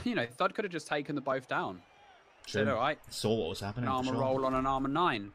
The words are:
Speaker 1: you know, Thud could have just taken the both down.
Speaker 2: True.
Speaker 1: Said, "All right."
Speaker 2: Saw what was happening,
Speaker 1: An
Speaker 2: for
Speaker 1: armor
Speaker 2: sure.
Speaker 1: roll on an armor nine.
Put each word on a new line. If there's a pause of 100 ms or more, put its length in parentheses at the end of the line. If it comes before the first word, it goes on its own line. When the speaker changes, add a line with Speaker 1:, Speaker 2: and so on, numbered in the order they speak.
Speaker 1:
you
know,
Thud
could
have
just
taken
the
both
down. (680)
Speaker 2:
True.
Speaker 1:
Said,
"All
right." (120)
Speaker 2:
Saw
what
was
happening,
Speaker 1:
An
Speaker 2:
for
Speaker 1:
armor
Speaker 2:
sure.
Speaker 1:
roll
on
an
armor
nine.